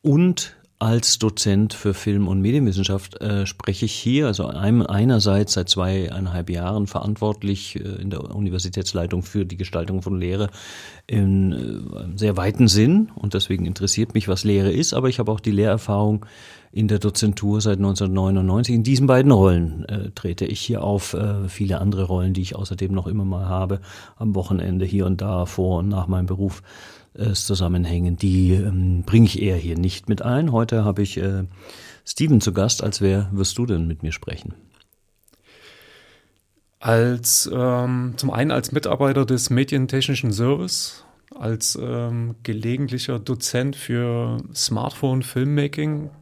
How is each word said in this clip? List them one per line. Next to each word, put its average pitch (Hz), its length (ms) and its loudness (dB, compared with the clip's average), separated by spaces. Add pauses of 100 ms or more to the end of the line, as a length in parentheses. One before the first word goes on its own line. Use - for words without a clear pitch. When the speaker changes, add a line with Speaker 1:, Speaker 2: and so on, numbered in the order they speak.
Speaker 1:
Und 170 540 2 (260)
als 113 380 2
Dozent 104 560 2
für 104 180 -2
Film- 101 360 0
und 95 120 2
Medienwissenschaft, 98 800 0
äh, 101 260 -2
spreche - 380 -4
ich 107 80 -2
hier, 135 360 0
also 98 180 -2
ein-, 101 400 2
einerseits 104 680 2
seit 90 140 -2
zweieinhalb 90 800 -2
Jahren 92 380 -2
verantwortlich, 104 880 -4
äh, - 40 -8 (200)
in 95 100 -6
der - 240 -8
Universitätsleitung 90 880 -4
für 104 200 -2
die 90 120 -10
Gestaltung 90 460 -4
von 95 160 -4
Lehre 95 320 -2 (580)
in, 98 440 2
äh, 53 460 -8
einem 90 180 -10
sehr 101 200 2
weiten 104 320 4
Sinn. 139 480 6
Und 101 180 -4
deswegen 95 320 0
interessiert 98 480 -2
mich, 98 140 0
was 92 160 -2
Lehre 101 260 4
ist. 143 240 0
Aber 127 140 2
ich 123 100 -2
habe 110 140 0
auch 104 80 -2
die 113 100 -2
Lehrerfahrung 104 760 2 (460)
in 110 160 0
der 104 140 2
Dozentur 104 600 0
seit 101 200 2
neunzehnhundertneunundneunzig. 95 960 2
In 113 80 2
diesen 131 240 4
beiden 131 240 8
Rollen, 87 540 6
äh, 101 260 -6
trete 90 320 -6
ich - 160 -6
hier 110 240 -4
auf. 98 300 -2
Äh, 101 340 -2
viele 92 320 -2
andere 95 240 0
Rollen, 92 300 0
die 95 80 -2
ich 92 120 -6
außerdem 92 380 -6
noch 92 160 -2
immer 101 160 -2
mal 95 240 -4
habe, 95 320 -2 (360)
am 107 200 -2
Wochenende 92 480 -2
hier 92 220 0
und 95 160 0
da 95 220 -2
vor 92 340 0
und 92 100 0
nach 95 180 -2
meinem 90 200 0
Beruf, 95 360 -4 (520)
äh, 107 180 -2
zusammenhängen, 87 840 0
die, 92 360 4
ähm, 92 500 2
bringe 113 220 6
ich 95 180 2
eher 95 140 0
hier 82 220 -4
nicht 90 320 -2
mit 101 120 0
ein. 135 300 0
Heute 113 320 2
habe 101 180 2
ich, 98 140 -2
äh, 95 280 -2 (600)
Steven 151 360 4
zu 101 120 0
Gast. 101 320 0
Als - 160 -4
wer 98 320 2
wirst 98 260 -2
du 120 80 0
denn 85 220 0
mit 80 160 -6
mir 78 80 -4
sprechen? - 420 -12 (2250)
Speaker 2:
Als, 117 720 2
ähm, 123 640 0
zum 135 140 -2
einen 135 220 0
als 123 180 -2
Mitarbeiter 139 540 0
des 123 260 -2
Medientechnischen 131 840 0
Service, 139 720 -2 (300)
als, - 460 -4
ähm, 117 640 -4
gelegentlicher 120 760 -4
Dozent 127 560 -4
für 117 640 -4 (180)
Smartphone-Filmmaking. 143 1600 -2 (120)